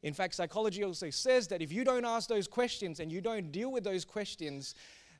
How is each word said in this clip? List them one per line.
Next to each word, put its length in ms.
In 100
fact, 220
psychology 480
also 260
says 380
that 140
if 100
you 140
don't 180
ask 240
those 180
questions 540
and 100
you 120
don't 320
deal 180
with 140
those 180
questions, 720